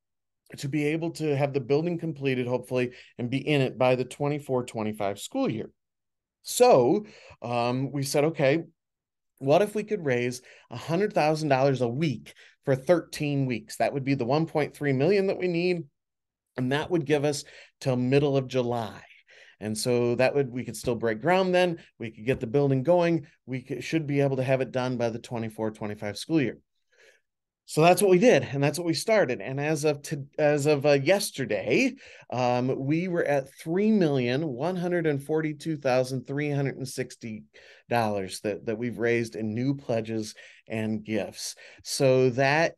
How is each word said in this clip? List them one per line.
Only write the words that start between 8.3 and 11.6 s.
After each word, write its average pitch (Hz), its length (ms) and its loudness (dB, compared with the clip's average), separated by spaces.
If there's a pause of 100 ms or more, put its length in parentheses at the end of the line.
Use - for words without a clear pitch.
what 147 220 4
if 208 140 0
we 214 100 -2
could 196 220 -4
raise 123 340 -2 (300)
a 123 60 -12
hundred 185 360 -2
thousand 156 380 2
dollars 131 320 4